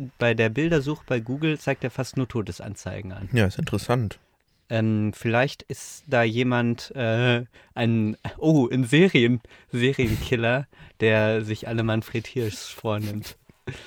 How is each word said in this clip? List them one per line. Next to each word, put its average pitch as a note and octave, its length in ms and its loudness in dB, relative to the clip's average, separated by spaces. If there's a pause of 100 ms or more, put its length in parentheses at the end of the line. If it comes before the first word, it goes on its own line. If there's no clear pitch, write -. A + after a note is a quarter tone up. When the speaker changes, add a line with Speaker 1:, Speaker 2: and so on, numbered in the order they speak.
(200)
Speaker 1:
bei A#2+ 140 4
der A2+ 140 4
Bildersuche D3 580 0
bei B2 140 -2
Google C#3+ 400 -2
zeigt - 240 -2
er B2+ 80 -2
fast - 240 -6
nur C3 140 -2
Todesanzeigen G2 840 -8
an. F#2 220 -12
Speaker 2:
Ja, A2 140 6
ist - 120 -4
interessant. A#2+ 580 -2 (520)
Speaker 1:
Ähm, A2 440 0
vielleicht A#2+ 500 -2
ist - 440 -16
da B2 160 2
jemand, A#2+ 720 0
äh, A#2+ 480 2 (320)
ein, A2+ 400 2 (220)
oh, D#3 340 4
ein B2+ 140 0
Serien-, B2+ 560 4 (320)
Serienkiller, B2 920 0 (340)
der A2 420 2
sich G#2+ 240 -6
alle A#2 160 -2
Manfred A2 440 -2
Hirschs A2+ 420 -6
vornimmt. G#2 680 -6 (500)